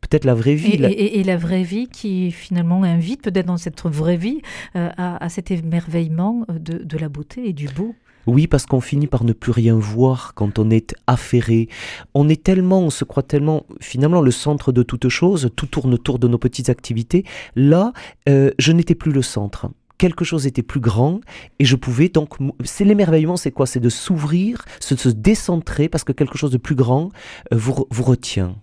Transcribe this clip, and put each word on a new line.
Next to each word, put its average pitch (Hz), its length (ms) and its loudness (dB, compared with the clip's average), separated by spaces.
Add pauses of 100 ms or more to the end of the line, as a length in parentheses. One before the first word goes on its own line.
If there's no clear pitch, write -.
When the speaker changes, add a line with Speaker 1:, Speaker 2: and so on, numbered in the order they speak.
Speaker 1:
peut-être 151 240 0
la 123 80 4
vraie 120 200 2
vie, 170 180 0
Speaker 2:
Et, - 60 2
Speaker 1:
la 143 120 4
Speaker 2:
et, - 20 0
et, 208 280 0
et 190 40 0
la 185 140 0
vraie 175 240 -2
vie 208 260 -4
qui, 185 420 -4
finalement, 175 520 0
invite 175 400 0
peut-être 185 240 0
dans 180 100 -2
cette 170 300 -8
vraie 160 320 0
vie, 247 240 -4 (340)
euh, 175 220 -4
à, 175 260 -6
à 170 60 -6
cet - 200 -10
émerveillement, 170 1000 -2
euh, 165 80 -4
de, 165 260 -8
de 156 140 -6
la 156 100 -6
beauté 151 400 -10
et 185 60 -4
du 143 140 -8
beau. 190 260 -8 (320)
Speaker 1:
Oui, 135 200 4
parce 143 200 0
qu'on 131 160 2
finit 143 240 -2
par 117 180 -2
ne 113 80 2
plus 120 200 -2
rien 113 240 4
voir 117 580 0
quand 104 240 -2
on 107 120 2
est 113 240 2 (120)
affairé. 117 600 0 (440)
On 143 160 4
est 156 140 2
tellement, 185 400 4
on 160 80 2
se - 140 -4
croit - 180 -4
tellement, 151 420 0 (160)
finalement, 156 400 2
le 135 100 6
centre 143 400 -2
de 123 120 4
toute 123 260 -2
chose, 160 480 2
tout - 100 -8
tourne 127 280 0
autour 123 240 -2
de 120 100 4
nos 120 80 2
petites 120 320 -2
activités. 123 560 0 (320)
Là, 165 360 4 (360)
euh, 139 300 6
je 135 140 4
n'étais 170 220 4
plus 156 180 -2
le 135 100 2
centre. 101 460 -6 (280)
Quelque 175 300 0
chose 151 200 -2
était 127 160 -2
plus - 180 -4
grand 123 400 0 (380)
et 139 60 4
je 131 100 6
pouvais 127 360 0
donc 151 280 -2
mou-, 139 160 -4 (100)
c'est - 200 -4
l'émerveillement, 175 540 4
c'est 160 120 -4
quoi ? 131 160 0
C'est 123 140 -4
de 117 80 2
s'ouvrir, 170 760 -2 (140)
se, - 160 -2
se 127 140 0
décentrer 156 800 0
parce - 160 -4
que 135 80 -4
quelque 143 240 -2
chose 147 160 -2
de 127 60 0
plus 135 180 -2
grand, 131 320 0 (440)
euh, 117 40 2
vous 113 160 -2
re-, 127 180 -2
vous 120 140 -4
retient. 104 580 0